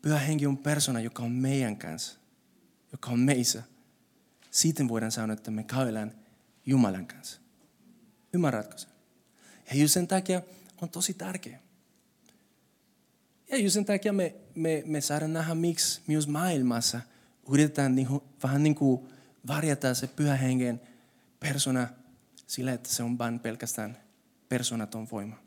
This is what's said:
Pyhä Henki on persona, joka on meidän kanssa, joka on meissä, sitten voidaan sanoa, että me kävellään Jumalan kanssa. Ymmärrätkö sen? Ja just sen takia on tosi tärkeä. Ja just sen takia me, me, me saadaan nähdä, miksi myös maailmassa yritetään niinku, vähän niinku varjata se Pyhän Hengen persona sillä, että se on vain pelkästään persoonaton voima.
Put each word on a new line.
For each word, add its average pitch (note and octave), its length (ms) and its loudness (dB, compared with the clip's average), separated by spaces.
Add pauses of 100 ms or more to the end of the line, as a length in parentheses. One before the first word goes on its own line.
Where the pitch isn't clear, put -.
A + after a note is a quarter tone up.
Pyhä D3+ 180 2
Henki C#3+ 280 0
on C3+ 100 0
persona, C#3 420 0
joka A2+ 240 -6
on A#2+ 80 -4
meidän B2+ 460 0
kanssa, - 400 -10 (720)
joka B2 200 -10
on A#2+ 80 2
meissä, B2 440 2 (880)
sitten D3+ 360 2
voidaan A2 240 0
sanoa, A2 220 -2
että G#2+ 180 -8
me A2 120 -4
kävellään A2+ 520 -2 (500)
Jumalan G#2+ 420 4
kanssa. - 320 -16 (960)
Ymmärrätkö C3+ 440 0
sen? - 140 -16 (760)
Ja C3 60 -6
just D3 180 4
sen F3 140 0
takia F#3 340 0 (400)
on E3+ 80 -8
tosi F3+ 240 -4
tärkeä. F#3 460 -10 (1900)
Ja C4+ 60 0
just G3+ 160 4
sen G#3 120 2
takia G3+ 280 0
me, F#3 220 0 (200)
me, D#3+ 300 0
me D3+ 160 0
saadaan D3+ 320 -2
nähdä, E3 220 -2
miksi E3 520 0
myös D3+ 200 2
maailmassa C3+ 760 0 (500)
yritetään C#3+ 440 4
niinku, C3 280 0 (200)
vähän C#3 200 4
niinku C#3 460 4 (380)
varjata C#3+ 460 0
se C3+ 140 -4
Pyhän C#3+ 320 2
Hengen B2+ 420 0 (580)
persona C3+ 480 0 (600)
sillä, B2+ 260 -4
että - 160 -8
se - 140 -2
on A#2+ 140 -2
vain A#2 220 -2
pelkästään A2+ 580 -6 (520)
persoonaton A2+ 640 -4
voima. A2 360 -10